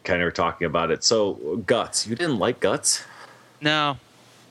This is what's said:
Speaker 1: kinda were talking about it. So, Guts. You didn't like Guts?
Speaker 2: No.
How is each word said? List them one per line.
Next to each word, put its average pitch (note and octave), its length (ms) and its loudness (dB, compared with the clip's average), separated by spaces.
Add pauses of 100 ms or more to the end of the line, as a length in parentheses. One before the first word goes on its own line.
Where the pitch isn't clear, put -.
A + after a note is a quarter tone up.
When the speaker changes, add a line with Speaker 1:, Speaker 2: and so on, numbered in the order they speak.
Speaker 1:
kinda F2 220 2
were E2+ 60 0
talking E2+ 340 0
about E2 240 0
it. D#2 140 0
So, G#2 300 4 (340)
Guts. A2 400 0
You A#2 80 -2
didn't D3 240 0
like A2 200 0
Guts? - 440 0 (580)
Speaker 2:
No. D3+ 360 0 (540)